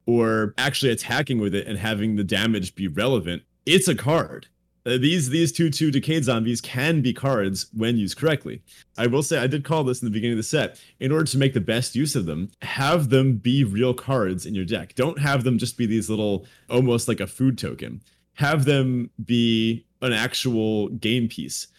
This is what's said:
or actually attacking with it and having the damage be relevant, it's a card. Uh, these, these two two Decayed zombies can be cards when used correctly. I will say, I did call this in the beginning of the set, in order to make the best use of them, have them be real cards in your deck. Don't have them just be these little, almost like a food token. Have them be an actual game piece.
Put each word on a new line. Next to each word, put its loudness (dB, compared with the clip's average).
or 2
actually 0
attacking -2
with 0
it -2
and -6
having -2
the 0
damage 0
be -4
relevant, -2
it's 4
a 2
card. -2
Uh, 0
these, 2
these 0
two 0
two 0
Decayed 0
zombies 0
can 0
be 2
cards -2
when 0
used -2
correctly. -2
I 0
will 2
say, 0
I 0
did -2
call 0
this -2
in -4
the -2
beginning -2
of -2
the -2
set, -2
in 0
order 2
to 0
make 4
the 0
best 0
use 0
of -2
them, -6
have 0
them 6
be 2
real 2
cards -2
in -6
your -2
deck. -6
Don't -2
have 2
them 2
just -4
be 0
these 0
little, -2
almost 2
like 0
a -6
food 0
token. -10
Have 0
them 2
be 2
an 0
actual 0
game 0
piece. -10